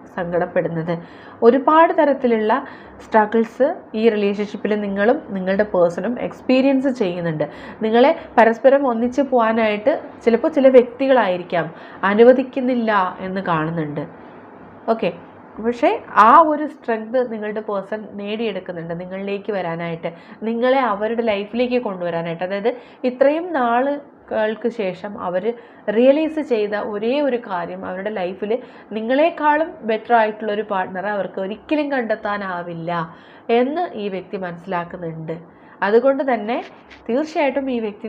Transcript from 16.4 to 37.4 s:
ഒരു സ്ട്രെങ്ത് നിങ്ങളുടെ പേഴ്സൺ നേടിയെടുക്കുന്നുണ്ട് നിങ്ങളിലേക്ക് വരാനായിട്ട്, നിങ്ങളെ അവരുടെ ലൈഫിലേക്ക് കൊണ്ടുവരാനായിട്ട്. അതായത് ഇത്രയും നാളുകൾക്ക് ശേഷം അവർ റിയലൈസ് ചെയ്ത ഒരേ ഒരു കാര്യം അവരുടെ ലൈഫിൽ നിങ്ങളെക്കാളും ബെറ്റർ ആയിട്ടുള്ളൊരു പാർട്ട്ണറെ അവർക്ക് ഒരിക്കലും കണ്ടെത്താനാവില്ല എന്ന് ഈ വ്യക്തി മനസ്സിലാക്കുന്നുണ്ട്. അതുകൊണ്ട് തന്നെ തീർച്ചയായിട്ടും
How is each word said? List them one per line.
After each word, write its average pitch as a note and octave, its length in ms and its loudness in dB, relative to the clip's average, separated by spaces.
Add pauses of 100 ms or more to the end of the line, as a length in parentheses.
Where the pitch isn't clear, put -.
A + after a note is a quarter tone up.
ഒരു D4+ 240 -2
സ്ട്രെങ്ത് A3+ 580 -4
നിങ്ങളുടെ G#3+ 380 -6
പേഴ്സൺ G3 320 -6 (180)
നേടിയെടുക്കുന്നുണ്ട് F#3+ 800 -8
നിങ്ങളിലേക്ക് G3 560 -8
വരാനായിട്ട്, E3+ 540 -6 (380)
നിങ്ങളെ B3+ 320 2 (120)
അവരുടെ A3+ 400 -4
ലൈഫിലേക്ക് A#3 560 -2
കൊണ്ടുവരാനായിട്ട്. E3+ 600 -4
അതായത് G3 220 -4 (400)
ഇത്രയും C#4+ 360 2 (140)
നാളുകൾക്ക് A#3+ 1120 -2 (120)
ശേഷം F#3+ 320 -6 (140)
അവർ F3+ 160 -2 (520)
റിയലൈസ് D4 460 4 (100)
ചെയ്ത G#3 240 0 (180)
ഒരേ A3+ 200 -2 (140)
ഒരു A#3+ 200 -2
കാര്യം F3+ 420 -6
അവരുടെ F#3+ 300 -8
ലൈഫിൽ F#3+ 320 -6 (460)
നിങ്ങളെക്കാളും D4+ 720 0 (180)
ബെറ്റർ A3 300 -2
ആയിട്ടുള്ളൊരു G#3+ 520 -2
പാർട്ട്ണറെ F#3 440 -4
അവർക്ക് F#3+ 300 -6
ഒരിക്കലും C#4 500 -4
കണ്ടെത്താനാവില്ല G3 960 -6 (680)
എന്ന് D4+ 240 -2 (180)
ഈ G3+ 120 -4
വ്യക്തി F#3 300 -10
മനസ്സിലാക്കുന്നുണ്ട്. E3+ 920 -8 (520)
അതുകൊണ്ട് C4+ 360 4 (100)
തന്നെ A3 260 -4 (500)
തീർച്ചയായിട്ടും C4+ 680 -2